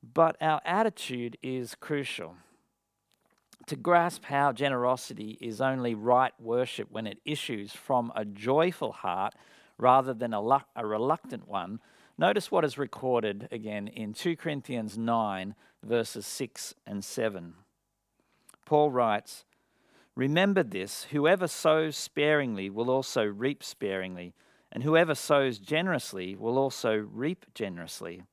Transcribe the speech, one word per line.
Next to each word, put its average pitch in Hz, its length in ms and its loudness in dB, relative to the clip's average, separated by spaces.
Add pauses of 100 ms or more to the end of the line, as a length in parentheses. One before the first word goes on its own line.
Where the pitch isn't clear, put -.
But 151 380 4
our 156 240 2
attitude 143 760 -2
is 127 320 -6
crucial. 127 640 -6 (1300)
To 151 100 -6
grasp 170 480 2
how 143 280 2
generosity 123 920 0
is 113 180 -6
only 131 340 0
right 123 460 4
worship 117 500 -2
when 113 160 -6
it 101 200 -10
issues 117 460 -6
from 123 440 0
a 110 80 -2
joyful 131 680 0
heart 95 420 -4 (420)
rather 127 380 6
than 117 180 -4
a 104 80 -2
lu-, 127 240 2 (100)
a 117 120 -6
reluctant 123 600 -2
one, 98 340 -6 (360)
notice 202 340 2
what 175 140 2
is 139 140 -2
recorded 117 760 -2
again 107 360 -8
in 107 260 -8
two 170 220 -2
Corinthians 123 600 -6
nine, 107 580 -2 (280)
verses 110 420 -2
six - 500 -10 (120)
and 101 180 -8
seven. 92 520 -4 (1080)
Paul 151 260 4
writes, 117 540 0 (680)
"Remember 175 480 4
this, 98 420 -4
whoever 165 440 4
sows 156 480 2
sparingly 139 720 0
will 113 180 -2
also 131 360 2
reap 107 400 -2
sparingly, 92 680 -6 (380)
and 123 140 -6
whoever 160 300 6
sows 135 440 2
generously 101 800 -2
will 113 200 -2
also 127 400 0
reap 110 560 -4
generously. 87 680 -8 (100)